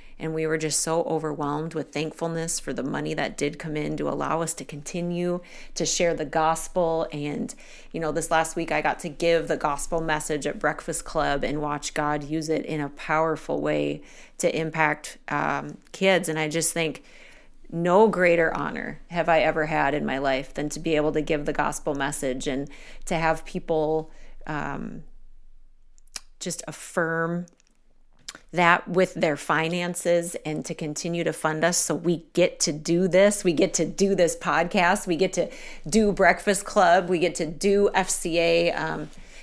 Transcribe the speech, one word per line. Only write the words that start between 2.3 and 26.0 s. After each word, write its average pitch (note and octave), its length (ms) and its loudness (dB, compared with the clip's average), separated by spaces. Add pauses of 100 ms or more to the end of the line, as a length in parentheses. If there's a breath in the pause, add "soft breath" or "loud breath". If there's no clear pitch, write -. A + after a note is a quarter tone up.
for C#3+ 120 -6
the B2+ 120 -4
money D3 300 -4
that D3+ 220 -4
did D3 220 -2
come D3+ 180 -6
in D3+ 200 -4
to D3 120 -2
allow C#3+ 340 -2
us D#3+ 120 -4
to B3+ 100 -10
continue F3 760 -4 (340 loud breath)
to E3+ 100 -2
share E3+ 300 2
the D#3 100 -4
gospel. E3 880 0
And, D3 400 -4 (380 loud breath)
you E3 80 -6
know, D#3+ 140 -2
this D3+ 180 -4
last D#3+ 240 2
week E3 160 -4
I D#3 100 2
got D3 200 0
to - 80 -6
give D#3+ 400 2
the D#3 80 0
gospel D3+ 440 -2
message D3+ 460 -2
at D3 140 -4
Breakfast D#3 440 -4
Club C#3+ 380 0
and C#3+ 180 -2
watch D3 340 -4
God D3 280 0
use D#3 260 -4
it D#3 160 0
in D#3 160 -4
a C#3+ 100 -4
powerful D#3 720 -2
way D3 420 -2 (360 loud breath)
to - 180 0
impact, D#3 680 -2
um, D3 520 -4 (120)
kids. F#3 380 2
And D#3 100 -2
I D#3 100 0
just D#3+ 240 -2
think D#3+ 300 -4 (680 loud breath)
no F3 340 6
greater F3 500 4
honor - 520 -6
have E3+ 200 0
I D#3+ 120 6
ever D#3 260 2
had D3+ 280 2
in C#3+ 120 -2
my C3+ 120 -2
life C3+ 360 -2
than D3 140 -4
to - 100 -8
be D#3+ 160 0
able D3+ 160 2
to D#3 120 0
give D3 220 -2
the D3+ 80 -2
gospel D3 440 -2
message C#3 500 -4
and C#3 240 -4 (360 loud breath)
to F3+ 100 -2
have D#3+ 280 2
people, D#3 680 -2 (340 soft breath)
um, D3 560 -6 (1400)